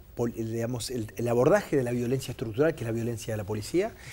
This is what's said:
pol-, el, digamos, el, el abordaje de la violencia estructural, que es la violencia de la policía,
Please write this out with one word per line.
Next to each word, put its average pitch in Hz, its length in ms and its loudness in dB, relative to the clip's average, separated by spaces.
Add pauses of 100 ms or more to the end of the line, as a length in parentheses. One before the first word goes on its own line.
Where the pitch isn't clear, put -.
(140)
pol-, 120 220 0
el, 113 160 -4
digamos, 117 380 -4
el, 113 260 -4
el 117 100 -2
abordaje 135 480 6
de 135 80 6
la 120 80 0
violencia 123 420 -2
estructural, 131 420 0
que 120 100 -8
es - 20 -4
la 117 60 -2
violencia 113 400 -4
de 107 60 -2
la 104 60 -4
policía, 110 500 -2 (180)